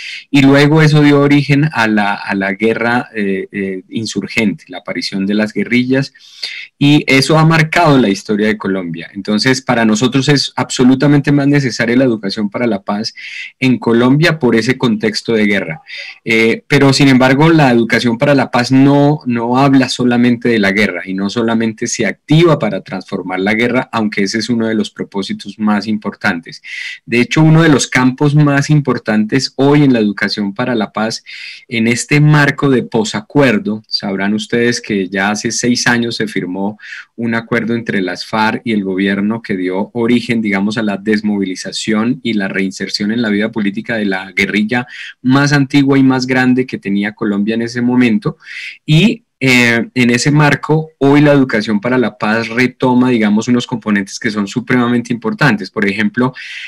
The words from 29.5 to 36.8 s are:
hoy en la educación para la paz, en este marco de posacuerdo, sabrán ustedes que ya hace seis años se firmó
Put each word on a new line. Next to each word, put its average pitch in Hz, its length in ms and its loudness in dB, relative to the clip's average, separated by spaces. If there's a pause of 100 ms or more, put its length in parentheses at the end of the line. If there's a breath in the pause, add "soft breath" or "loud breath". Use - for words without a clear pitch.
hoy 143 280 4
en 135 100 4
la 117 60 2
educación 101 540 -2
para 123 220 -4
la 104 160 -4
paz, 110 320 -6 (440 loud breath)
en 113 200 -2
este 120 320 0
marco 147 500 4
de 120 140 2
posacuerdo, 110 1040 0
sabrán 98 460 -4
ustedes 120 480 -2
que 98 280 -4
ya 98 220 -2
hace 110 200 -4
seis 123 360 -2
años 117 300 0
se 110 100 -4
firmó 98 500 -6 (380 loud breath)